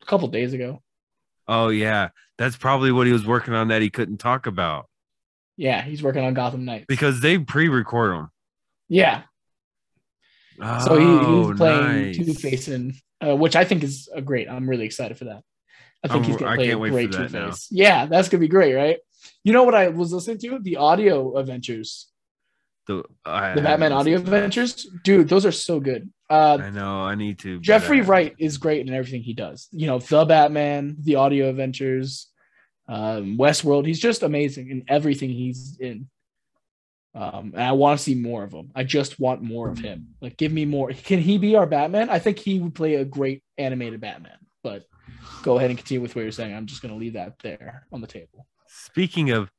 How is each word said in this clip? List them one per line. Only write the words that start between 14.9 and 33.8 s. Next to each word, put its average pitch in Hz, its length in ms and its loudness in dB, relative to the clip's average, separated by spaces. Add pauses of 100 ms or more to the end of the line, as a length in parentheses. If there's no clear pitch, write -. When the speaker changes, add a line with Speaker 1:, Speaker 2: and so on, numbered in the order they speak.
Speaker 1:
for 123 80 -14
that. 107 160 -16 (600)
I - 60 -6
think 120 160 2
Speaker 2:
I'm, - 60 2
Speaker 1:
he's - 60 0
gonna 127 160 -2
Speaker 2:
I 120 40 0
Speaker 1:
play 127 100 2
Speaker 2:
can't 117 100 0
Speaker 1:
a - 20 -4
Speaker 2:
wait 110 120 -2
Speaker 1:
great 120 240 0
Speaker 2:
for 92 80 -2
that - 100 -6
now. 87 140 -6
Speaker 1:
Two-Face. 87 240 -10
Yeah, 185 360 4
that's 185 220 4
gonna 185 120 2
be 156 80 4
great, 165 260 6
right? 151 240 2 (460)
You 208 80 4
know 247 120 8
what 247 100 6
I 190 140 6
was 170 240 -2
listening 185 260 -6
to? 240 220 -8
The 180 160 -4
Audio 147 600 2
Adventures. 127 720 -6 (800)
Speaker 2:
The, 98 160 -6 (220)
I 92 300 -4
Speaker 1:
The 147 80 0
Batman 151 280 2
Speaker 2:
haven't 135 80 0
Speaker 1:
Audio 151 140 2
Speaker 2:
listened 180 140 0
to 190 40 -4
that. 208 60 4
Speaker 1:
Adventures? 220 500 -2 (160)
Dude, 190 260 6
those 190 160 4
are 190 80 2
so 160 280 -4
good. 123 300 -6 (200)
Uh, 151 300 6
Speaker 2:
I 98 100 -10
know, 98 320 -6
I 98 140 -4
need 104 240 -6
to, 92 180 -8
but 85 60 -12
Speaker 1:
Jeffrey 220 360 4
Speaker 2:
I 208 40 0
Speaker 1:
Wright 185 340 4
is 151 200 -4
great 151 280 0
in 131 80 -6
everything 127 280 -6
he 113 120 -10
does. 98 380 -12
You 156 160 -4
know, 127 100 0
The 151 260 4
Batman, 147 760 2
The 147 160 0
Audio 135 340 2
Adventures, 131 800 -6 (600)
um, 107 500 -6
Westworld. 143 480 2